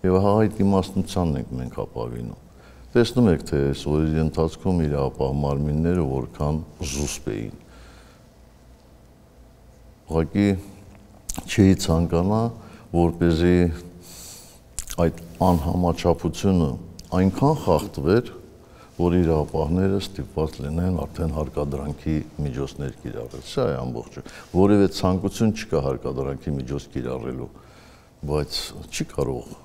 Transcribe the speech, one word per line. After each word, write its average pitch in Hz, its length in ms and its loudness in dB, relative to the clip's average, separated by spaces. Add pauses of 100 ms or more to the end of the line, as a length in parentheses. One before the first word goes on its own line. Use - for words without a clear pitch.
Եվ 92 160 4
հա, 101 160 6
այդ 107 280 2
իմաստնությանն 90 800 2
ենք 62 140 -10
մենք 62 260 -8
ապավինում։ 58 600 -10 (440)
Տեսնում 120 420 4
եք, 80 160 4
թե - 180 0
այս 69 220 0
օրերի 78 380 2
ընթացքում 82 580 0
իրավապահ 67 540 -2
մարմինները 76 720 0
որքան 69 540 -4 (180)
զուսպ 71 500 -6
էին։ 53 300 -8 (2500)
Ուղղակի 82 440 2 (960)
չէի 95 360 6
ցանկանա, 85 640 2 (460)
որպեսզի 85 720 4 (1400)
այդ 85 260 0 (160)
անհամաչափությունը 85 1300 2 (420)
այնքան 95 500 2
խախտվեր, 87 720 2 (640)
որ 87 240 2
իրավապահները 82 840 2
ստիպված - 560 -6
լինեն 82 400 -2
արդեն 78 400 -4
հարկադրանքի 71 800 -4 (200)
միջոցներ 69 600 -6
կիրառել։ - 480 -12
Սա - 220 -2
է 69 100 -2
ամբողջը։ - 480 -10 (320)
Որևէ 101 300 6 (100)
ցանկություն 98 560 2
չկա 80 320 -2
հարկադրանքի 67 720 -4
միջոց 69 400 -6
կիրառելու, 62 540 -8 (720)
բայց 73 380 -4 (240)
չի - 280 -6
կարող - 420 -4 (100)